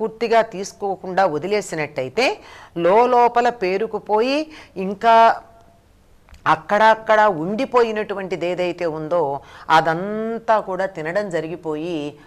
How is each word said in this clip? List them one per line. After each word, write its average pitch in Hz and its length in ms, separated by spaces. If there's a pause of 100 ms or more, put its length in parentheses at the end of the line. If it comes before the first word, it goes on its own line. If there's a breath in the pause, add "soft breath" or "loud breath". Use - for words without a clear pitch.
పూర్తిగా 220 400
తీసుకోకుండా 190 840
వదిలేసినట్టయితే 165 1120 (360 loud breath)
లోలోపల 240 720
పేరుకుపోయి 220 1000 (260 loud breath)
ఇంకా 226 680 (1040)
అక్కడక్కడ 214 720
ఉండిపోయినటువంటిది 202 1300
ఏదైతే 175 400
ఉందో 156 540 (300 loud breath)
అదంతా 208 920
కూడా 190 260
తినడం 190 440
జరిగిపోయి 156 960